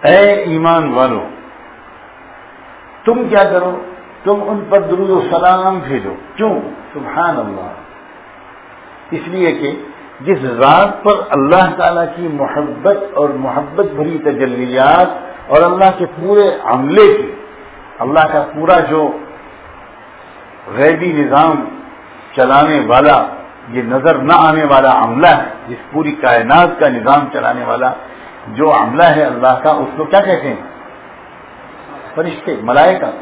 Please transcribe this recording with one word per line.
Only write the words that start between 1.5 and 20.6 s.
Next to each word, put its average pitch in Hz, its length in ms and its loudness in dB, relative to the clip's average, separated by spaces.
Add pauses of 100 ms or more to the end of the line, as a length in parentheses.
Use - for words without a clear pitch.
تم 240 240 -2
کیا 202 160 4
کرو؟ 180 360 -2 (420)
تم 202 240 0
ان 202 220 -4
پر 196 120 4
درود 190 300 -2
و 185 100 2 (100)
سلام 185 480 2
بھیجو۔ 127 360 -6 (220)
کیوں؟ 202 240 -2 (340)
سبحان 147 420 -4
اللہ، 98 360 -10 (1400)
اس 165 180 -10
لیے 175 240 0
کہ 147 320 -6 (360)
جس 156 180 0
ذات 135 640 2
پر 208 100 2 (180)
اللہ 160 460 2
تعالیٰ 170 280 0 (120)
کی 170 160 -8
محبت 147 680 -2 (160)
اور 147 140 0
محبت 143 580 -4
بھری 151 320 -6
تجلیات 135 1120 0 (200)
اور 151 120 6
اللہ 185 360 2
کے 175 80 -4
پورے 196 440 2 (140)
عملے 143 520 4
کی، - 160 -4 (640)
اللہ 156 340 2
کا 147 120 0 (100)
پورا 165 260 2
جو 151 300 0 (1700)